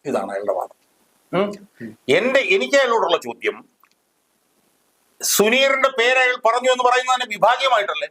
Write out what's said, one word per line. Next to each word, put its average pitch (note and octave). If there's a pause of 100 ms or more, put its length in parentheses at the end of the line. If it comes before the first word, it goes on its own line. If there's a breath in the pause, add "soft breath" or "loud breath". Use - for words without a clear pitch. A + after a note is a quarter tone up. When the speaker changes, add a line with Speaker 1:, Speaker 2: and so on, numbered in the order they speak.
Speaker 1:
ഇതാണ് G2+
അയാളുടെ G2+
വാദം. - (600)
ഉം. G3+ (140)
Speaker 2:
ഉം. A2 (120)
Speaker 1:
എന്റെ, A#3+
എനിക്ക് B3+
അയാളോടുള്ള A3
ചോദ്യം, A2 (1500)
സുനീറിന്റെ C4
പേര് B3+
അയാൾ B3
പറഞ്ഞു B3
എന്ന് B3
പറയുന്നത് B3+
തന്നെ B3
വിഭാഗീയമായിട്ടല്ലേ? G#3